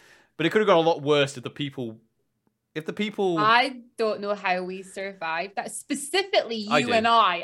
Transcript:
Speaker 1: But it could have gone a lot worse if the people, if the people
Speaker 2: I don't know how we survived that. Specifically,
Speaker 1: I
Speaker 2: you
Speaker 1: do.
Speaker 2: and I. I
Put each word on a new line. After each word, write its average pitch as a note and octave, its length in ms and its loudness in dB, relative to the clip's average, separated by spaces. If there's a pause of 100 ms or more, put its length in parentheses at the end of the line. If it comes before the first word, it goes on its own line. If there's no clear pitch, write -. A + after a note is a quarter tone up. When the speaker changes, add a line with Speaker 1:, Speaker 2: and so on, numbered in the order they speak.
(380)
Speaker 1:
But D#3 80 2
it E3 40 0
could G#3+ 100 2
have G#3+ 60 2
gone F#3 120 8
a E3 100 4
lot D#3+ 140 2
worse C#3 340 2
if B2 60 -14
the B2+ 80 -10
people, C3 480 -8 (760)
if D#3 120 -10
the F3+ 80 -6
people G3+ 440 -2
Speaker 2:
I A#3+ 440 2 (160)
don't G#3+ 240 -2
know G3+ 120 -4
how F#3 280 -2
we F#3 200 -10
survived F#3+ 760 -8
that. A3 160 -8
Specifically, D4 960 -4
Speaker 1:
I - 80 4
Speaker 2:
you B3 80 0
Speaker 1:
do. A#3+ 80 -2
Speaker 2:
and A3+ 120 2
I. G#3+ 300 4
I E3+ 80 -8